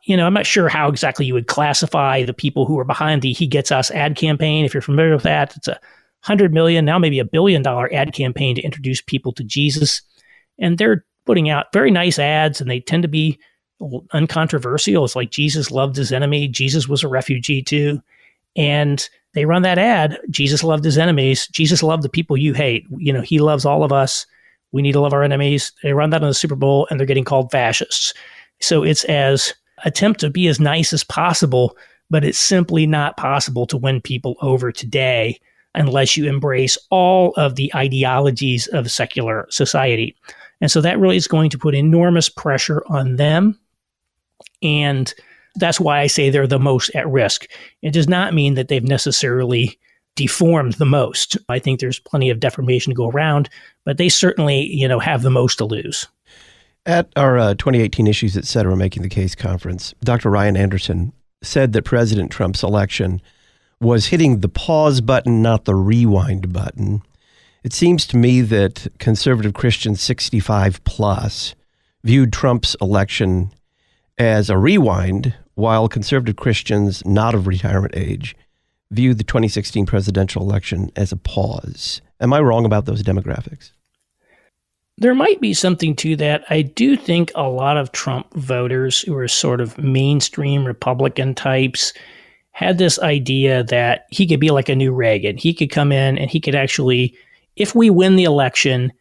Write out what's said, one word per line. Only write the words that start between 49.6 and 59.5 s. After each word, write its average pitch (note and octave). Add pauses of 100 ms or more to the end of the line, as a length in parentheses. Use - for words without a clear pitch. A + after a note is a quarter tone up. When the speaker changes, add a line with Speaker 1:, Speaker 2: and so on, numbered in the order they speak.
Speaker 1:
deformed C#3+
the D3+
most. - (120)
I B2+
think C3
there's B2+
plenty C3+
of A#2
deformation B2+
to B2
go A#2+
around, D3 (340)
but C#3+
they F3
certainly, D3+
you C3+
know, B2
have C3
the C3
most B2
to A2+
lose. - (800)
Speaker 2:
At E3+
our, C3+
uh, G#2
twenty B2
eighteen G#2+
Issues, G#2+
et -
cetera F#2+
Making F#2
the F#2+
Case F#2
conference, F#2 (100)